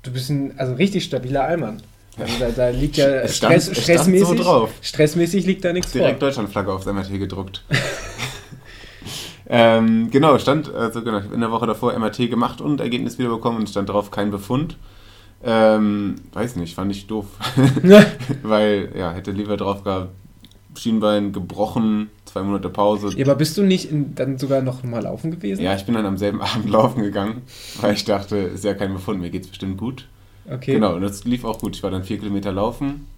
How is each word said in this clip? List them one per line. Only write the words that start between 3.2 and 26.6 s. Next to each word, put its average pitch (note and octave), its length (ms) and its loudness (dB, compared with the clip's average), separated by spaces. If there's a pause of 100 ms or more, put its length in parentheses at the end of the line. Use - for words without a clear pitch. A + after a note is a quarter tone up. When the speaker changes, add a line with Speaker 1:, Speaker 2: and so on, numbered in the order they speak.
Speaker 2:
stand, A2+ 160 4
Speaker 1:
Stress-, - 160 4
Speaker 2:
es - 160 -2
stand E3+ 140 6
so C#3+ 40 4 (120)
Speaker 1:
stressmäßig, F3+ 260 4
Speaker 2:
drauf. D3 300 4 (100)
Speaker 1:
stressmäßig E3+ 640 2
liegt F#3 220 0
da F3 80 0
nichts F3+ 180 -2
Speaker 2:
Direkt B2+ 280 2
Speaker 1:
vor. C#3 80 2
Speaker 2:
Deutschlandflagge G2+ 440 -2
aufs F#2+ 140 -6
M G2+ 100 -4
R F#2+ 100 -4
T G2 120 -6
gedruckt. F#2+ 500 -8
<laughs> - 60 0 (1700)
Ähm, A2+ 640 4
genau, C#3 280 6
stand, C#3+ 360 0
also A2+ 280 -4
genau, A2+ 160 -2
ich G2 60 -4
hab G#2 100 -12
in A#2 60 -2
der A2+ 100 0
Woche A2+ 160 -2
davor A2+ 260 -2
M A2+ 100 -2
R G#2+ 100 0
T A#2+ 160 -2
gemacht A#2 340 -2
und C#3+ 180 -2
Ergebnis A#2 380 -4
wiederbekommen A#2 420 -2
und G#2 80 -2
stand G2+ 220 -4
drauf, G2+ 200 0
kein G#2 200 -2
Befund. B2 480 -4 (680)
Ähm, G#2+ 680 4 (180)
weiß A#2 240 -6
nicht, E2+ 180 -8
fand G2 180 -4
ich - 140 -10
doof. G#2+ 200 -6 (280)
<laughs> C3 280 4
Speaker 1:
Ja. G3 220 12 (380)
Speaker 2:
Weil, G#2+ 540 2
ja, E2+ 160 -4
hätte F#2+ 200 -8
lieber G2+ 260 -2
drauf G2 260 -4
gehabt, F#2+ 240 -2 (680)
Schienbein G#2+ 540 2
gebrochen, G#2+ 760 -2 (160)
zwei - 180 -8
Monate G2 280 -4
Pause. G#2 460 0
Speaker 1:
Ja, C3+ 100 0
aber - 80 4
bist D#3 240 -2
du G3+ 40 2
nicht F#3 280 2
in, C#3+ 240 -2
dann C3 240 -4
sogar C3+ 240 0
noch B2+ 200 -4
mal A#2 200 -6
laufen - 280 -6
gewesen? F#3 320 -6
Speaker 2:
Ja, F#2+ 140 0
ich - 80 -8
bin A#2+ 100 -2
dann G#2+ 120 0
am G2 100 -2
selben G2+ 260 -2
<laughs> - 0 -
Abend G2+ 280 -4